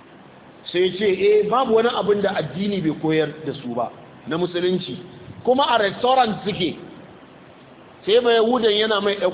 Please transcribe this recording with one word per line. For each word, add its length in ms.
Sai 280
ce, 60
"Eh, 460
babu 240
wani 140
abin 320
da 160
addini 440
bai 200
koyar 280
da 80
su 200
ba, 160
na 100
musulunci." 600
Kuma 200
a 140
restaurant 680
suke. 320
Sai 140
Bayahudan 520
yana 280
mai 160
ɗan 160